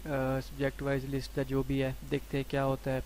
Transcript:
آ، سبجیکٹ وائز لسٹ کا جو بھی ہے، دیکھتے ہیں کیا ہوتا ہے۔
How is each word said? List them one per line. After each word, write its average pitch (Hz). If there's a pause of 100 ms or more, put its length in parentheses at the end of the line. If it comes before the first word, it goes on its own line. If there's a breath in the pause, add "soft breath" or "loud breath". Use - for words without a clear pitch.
آ، 156 (320)
سبجیکٹ 139
وائز 139
لسٹ 139
کا 143
جو 135
بھی 135
ہے، 131 (180)
دیکھتے 143
ہیں 135
کیا 139
ہوتا 135
ہے۔ 127